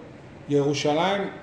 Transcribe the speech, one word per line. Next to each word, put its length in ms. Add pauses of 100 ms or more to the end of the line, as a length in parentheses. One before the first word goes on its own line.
(500)
ירושלים 720 (220)